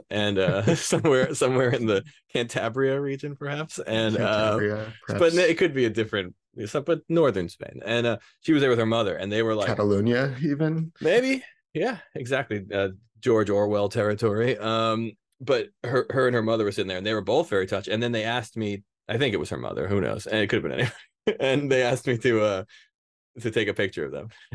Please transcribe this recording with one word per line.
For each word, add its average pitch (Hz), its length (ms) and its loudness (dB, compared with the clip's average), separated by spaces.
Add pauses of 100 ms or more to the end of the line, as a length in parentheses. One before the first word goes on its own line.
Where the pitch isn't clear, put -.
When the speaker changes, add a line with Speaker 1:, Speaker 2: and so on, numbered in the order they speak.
Speaker 1:
and, 104 280 0
uh, 95 380 2
<laughs> - 0 -
Speaker 2:
<laughs> - 0 -
Speaker 1:
somewhere, 143 580 2
somewhere 131 360 2
in 117 160 0
the 101 180 2 (300)
Cantabria 127 680 -2
region, 139 360 -8
perhaps. 147 420 -8
And, 110 380 0
uh, 107 400 2
Speaker 2:
Cantabria, 107 360 -4 (140)
Speaker 1:
but 107 100 -4
Speaker 2:
perhaps. 165 180 4
Speaker 1:
it 170 220 4
could 170 160 2
be 131 120 2
a 113 40 2
different, 104 460 -4 (300)
so, 143 160 -4
but 160 260 -2
northern 127 400 2
Spain. - 380 -14
And, 117 200 0
uh, 113 120 0 (240)
she 160 100 0
was 151 100 6
there 135 80 4
with 120 100 4
her 113 60 4
mother, 110 300 2
and 95 160 -6
they 110 120 2
were, 110 120 2
like, 101 120 0
Speaker 2:
Catalonia, 107 720 2
even? 160 580 -2
Speaker 1:
Maybe. 254 420 2 (320)
Yeah, 202 260 -2 (160)
exactly. 123 580 -4
Uh, 98 160 0 (320)
George 110 280 2
Orwell 104 380 2
territory. 107 720 0
Um, 113 560 -2 (280)
but 120 260 0 (160)
her, 120 280 0
her 127 160 2
and 123 60 2
her 117 80 2
mother 110 220 2
were 101 80 0
sitting 98 160 -2
there, 92 100 -4
and 95 80 -6
they 110 80 0
were 107 80 0
both 123 280 0
very 95 180 2
touched. 101 220 -4
And 110 120 0
then 120 120 -2
they 110 100 -2
asked 117 320 -4
me, 101 280 -4 (260)
I 113 80 -2
think 127 160 0
it 92 40 0
was 73 120 -4
her 73 80 -6
mother, 58 280 -6
who 101 140 0
knows? 60 280 -2
And 107 120 -2
it 101 80 2
could 101 160 0
have 76 80 -4
been - 0 -
anyone. 107 220 -2 (220)
<laughs> - 260 -4
And 135 280 0
they 127 140 4
asked 123 240 0
me 123 120 0
to, 113 220 4
uh, 101 220 0 (800)
to 113 100 -4
take 110 160 0
a 101 60 -2
picture 95 320 -2
of 67 80 -8
them. 78 160 -10 (260)